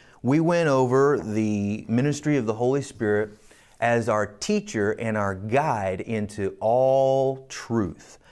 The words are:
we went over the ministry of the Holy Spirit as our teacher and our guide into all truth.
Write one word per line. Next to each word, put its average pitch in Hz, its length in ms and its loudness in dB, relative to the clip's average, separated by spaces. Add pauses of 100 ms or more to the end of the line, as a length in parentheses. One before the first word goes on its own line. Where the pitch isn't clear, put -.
(220)
we 139 200 4
went 170 260 2
over 135 520 4
the 107 680 -2
ministry 143 480 0
of 123 120 0
the 110 80 0
Holy 127 260 0
Spirit 104 480 -2 (500)
as 117 300 0
our 107 160 2
teacher 113 680 -2
and 110 240 -4
our 101 200 -2
guide 104 680 -2
into 104 580 -6
all 135 880 2
truth. - 720 -4 (120)